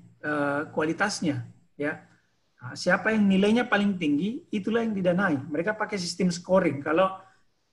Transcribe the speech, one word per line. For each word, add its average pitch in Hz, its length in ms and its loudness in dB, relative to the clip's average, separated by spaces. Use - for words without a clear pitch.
eh, 147 420 -2
kualitasnya, 160 720 -2
ya. 147 240 -4
Nah, 123 180 -14
siapa 190 400 0
yang 202 160 4
nilainya 214 400 4
paling 202 240 2
tinggi, 175 560 -2
itulah 220 320 0
yang 226 80 -2
didanai. 180 480 2
Mereka 170 400 -4
pakai 208 160 -6
sistem 180 400 -2
scoring 175 480 0
kalau 185 320 2